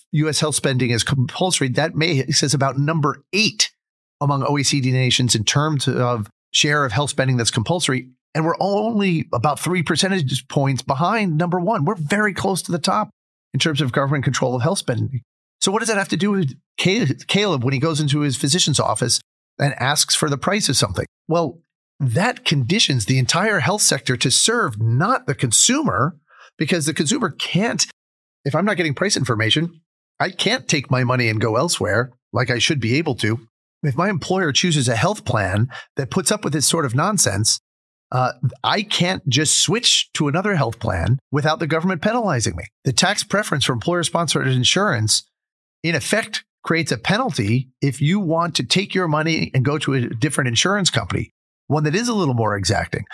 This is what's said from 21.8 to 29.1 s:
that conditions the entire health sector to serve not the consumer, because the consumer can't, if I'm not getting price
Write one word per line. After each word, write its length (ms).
that 460
conditions 600
the 120
entire 420
health 200
sector 380
to 120
serve 480
not 480
the 80
consumer, 840
because 260
the 80
consumer 380
can't, 560
if 100
I'm 120
not 100
getting 160
price 240